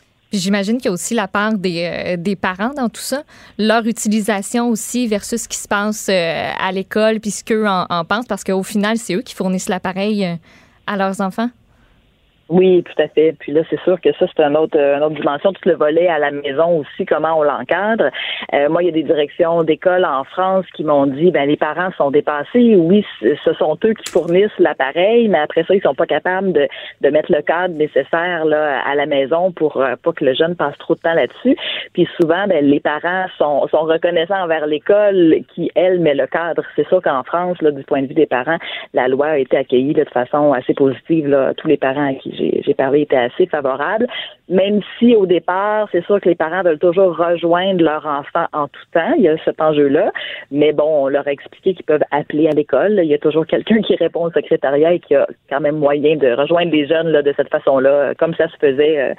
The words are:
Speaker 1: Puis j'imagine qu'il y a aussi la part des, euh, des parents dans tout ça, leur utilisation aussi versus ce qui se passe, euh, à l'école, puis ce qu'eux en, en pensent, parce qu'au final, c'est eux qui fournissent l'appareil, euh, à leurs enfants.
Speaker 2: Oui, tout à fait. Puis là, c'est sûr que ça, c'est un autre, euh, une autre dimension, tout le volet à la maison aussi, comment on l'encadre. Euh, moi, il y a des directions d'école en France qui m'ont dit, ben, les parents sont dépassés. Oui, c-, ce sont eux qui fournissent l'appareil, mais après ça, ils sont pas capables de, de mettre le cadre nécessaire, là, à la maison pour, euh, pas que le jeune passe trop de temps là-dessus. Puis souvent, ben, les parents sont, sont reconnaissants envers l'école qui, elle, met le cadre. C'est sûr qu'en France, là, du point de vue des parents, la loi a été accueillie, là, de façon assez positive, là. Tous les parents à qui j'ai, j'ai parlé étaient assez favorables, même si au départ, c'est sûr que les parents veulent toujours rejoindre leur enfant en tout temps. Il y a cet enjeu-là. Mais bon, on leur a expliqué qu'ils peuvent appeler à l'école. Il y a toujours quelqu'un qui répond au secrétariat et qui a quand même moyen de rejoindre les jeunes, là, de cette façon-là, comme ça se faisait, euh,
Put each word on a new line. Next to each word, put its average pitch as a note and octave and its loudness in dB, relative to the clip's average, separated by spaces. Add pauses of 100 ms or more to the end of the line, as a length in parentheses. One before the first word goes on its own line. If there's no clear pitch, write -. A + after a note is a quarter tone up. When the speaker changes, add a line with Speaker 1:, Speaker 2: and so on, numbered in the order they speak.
(300)
Speaker 1:
Puis G#3 -4
j'imagine G3 -2
qu'il C4+ -6
y - 2
a G3+ 0
aussi F3+ -6
la G#3+ -2
part G#3+ -2
des, F3 -4
euh, F3 -4
des F#3 -2
parents G3 -4
dans B3 -2
tout - -16
ça, C#4 -6 (360)
leur A3 0
utilisation A3 -2
aussi A#3+ -4
versus G#3+ -4
ce - -16
qui - -10
se - -12
passe, G#3+ -4
euh, E3 -2 (100)
à F#3+ -2
l'école, G#3+ -2
puis G#3+ -6
ce - -10
qu'eux A3 -2
en, F#3 -2
en E3+ -4
pensent, A3 -4
parce G3 -8
qu'au F#3+ -2
final, G#3 -2
c'est - -6
eux A3 -4
qui - -16
fournissent F#3 -4
l'appareil, G3 -4
euh, F3 -6 (520)
à G3+ -6
leurs F#3+ -2
enfants. G#3 -4 (1000)
Speaker 2:
Oui, F3+ 4
tout - -4
à D3 0
fait. D3+ 2
Puis - -10
là, D3+ 2
c'est D3 -4
sûr F3+ 0
que - 2 (100)
ça, F#3 2 (100)
c'est - 2
un C#3+ 2
autre, D#3 2
euh, C#3+ 2
une C#3+ -2
autre D3+ -2
dimension, D3 -2
tout - -4
le E3 2
volet D#3 2
à D#3+ 0
la D3 0
maison C#3+ 0
aussi, D3 -8
comment D#3+ 0
on D#3 2
l'encadre. E3+ 0 (500)
Euh, C#3+ 2
moi, E3 0
il F3+ 0
y - 2
a E3 0
des D#3+ -2
directions E3 0
d'école F3+ 2
en C3+ -2
France F#3+ -2 (100)
qui - -10
m'ont D3 2
dit, C#3+ 2
ben, C#3+ 0
les D3 0
parents E3 -4
sont C#3+ 2
dépassés. D3+ 2
Oui, F#3+ 4 (160)
c-, C3 0
ce E3 2
sont D#3 -2
eux - 2
qui - -8
fournissent F3+ 0
l'appareil, F3 2
mais E3+ 2
après D3+ 0
ça, F#3 2
ils G3 2
sont D3 2
pas E3+ 0
capables F3+ -2
de, C#3+ 4 (360)
de C#3+ 2
mettre D3+ 0
le D3 2
cadre F3 0
nécessaire, D#3+ -2
là, D3+ 0
à C3+ -2
la C#3+ 0
maison D3+ 0
pour, D#3 -2
euh, B2+ 0
pas E3 -2
que - -4
le C3 4
jeune E3 0
passe D3 -4
trop - -4
de - -4
temps E3 -2
là-dessus. E3 0 (380)
Puis E3+ 0 (100)
souvent, F3 0
ben, D#3+ 2
les C#3+ 4
parents E3+ -2 (100)
sont, D3 0
sont D#3+ 2
reconnaissants E3 0
envers D#3+ -2
l'école F3 2 (140)
qui, E3 -4
elle, F3+ 2
met D#3 2
le C3+ 0
cadre. E3 -4 (140)
C'est D3 0
sûr F#3 2
qu'en C#3 0
France, F3+ -4
là, D3+ 2
du C3+ -12
point C#3+ -2
de C3+ -2
vue D3+ -12
des D#3 4
parents, C3+ -2 (360)
la C3 2
loi C3+ 0
a D#3 0
été C3+ 0
accueillie, C3+ 0
là, D3 2
de - -6
façon D3 0
assez B2+ -2
positive, C#3+ 0
là. C#3 2
Tous - -6
les D3 4
parents C3+ -2
à C#3 -4
qui - -12
j'ai, - -2
j'ai C#3 0
parlé C3+ 0
étaient D3 0
assez B2+ 0
favorables, D3+ -2 (420)
même F#3+ 0 (160)
si A#3 6
au G3 4
départ, G3 -2
c'est F3 -2
sûr G3+ 2
que F#3+ 0
les E3+ 2
parents E3 -2
veulent E3 2
toujours F3 2
rejoindre E3+ 0
leur D3+ 0
enfant D3 -2
en D3 -2
tout - -20 (120)
temps. F3 0
Il A3+ 4
y E3 6
a D#3 2
cet D3+ -2
enjeu-là. D#3 2 (400)
Mais D3 4
bon, D3+ 2
on C3+ 0
leur C#3 -2
a C#3+ -2
expliqué - -4
qu'ils - -12
peuvent D3+ 2
appeler D3 0
à D#3 2
l'école. E3 2
Il E3 2
y D3 4
a D3 0
toujours D#3 0
quelqu'un G#3+ 0
qui - 0
répond E3 -2
au E3+ -4
secrétariat D3+ 2
et E3+ 0
qui - 0
a B2+ 4 (240)
quand C#3 -2
même D3+ -2
moyen D3 2
de C#3 2
rejoindre D#3+ 2
les D3+ 2
jeunes, E3 0
là, D3 4
de C#3+ 0
cette C#3 -2
façon-là, C#3 2
comme E3 -2
ça D#3+ 0
se - -14
faisait, D3 2
euh, - -4